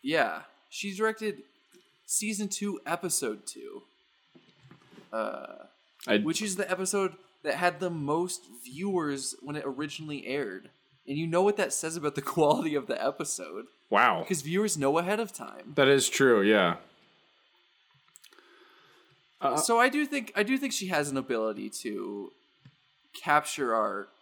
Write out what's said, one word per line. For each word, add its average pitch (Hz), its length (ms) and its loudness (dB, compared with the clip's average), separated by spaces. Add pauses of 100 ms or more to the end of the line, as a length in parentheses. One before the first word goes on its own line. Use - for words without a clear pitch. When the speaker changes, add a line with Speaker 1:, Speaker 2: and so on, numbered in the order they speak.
Speaker 1:
yeah. 131 420 0 (260)
She 196 260 -10
directed 214 480 -2 (640)
season 208 420 -2
two, 202 380 -6
episode 147 600 -4
two. - 380 -14 (1300)
Uh, - 540 -8 (420)
Speaker 2:
I 151 120 4
Speaker 1:
which 165 220 -2
is 202 140 -4
the 190 160 -4
episode 190 440 -2 (280)
that 147 120 -2
had 170 260 0
the 185 80 -2
most 165 560 -4 (180)
viewers 147 760 -4
when 147 160 -10
it - 80 -8
originally 147 600 -8
aired. 117 440 -6 (380)
And 139 100 -4
you 165 100 -2
know 170 140 2
what 202 160 4
that 190 160 0
says 160 240 -4
about 147 180 -2
the 147 60 -2
<laughs> - 140 -6
quality 151 400 4
of 131 120 -2
the 120 160 -4
episode. 113 600 -4 (240)
Speaker 2:
Wow. 104 320 6
Speaker 1:
Because 165 200 -2
viewers 180 360 0
know 139 220 4
ahead 196 200 0
of 226 140 -6
time. - 420 -14
Speaker 2:
That 139 140 6
is 135 180 6
true, 120 340 6
yeah. 98 360 6 (2750)
Uh, 180 160 2
Speaker 1:
So 233 220 4
I 247 100 6
do 294 160 0
think, 277 300 -6
I 208 80 2
do 262 140 0
think 269 140 -2
she 190 160 -6
has 147 240 0
an 135 60 -2
ability 110 520 -2 (120)
to 101 500 -8 (840)
capture 147 600 0
our 104 320 0 (140)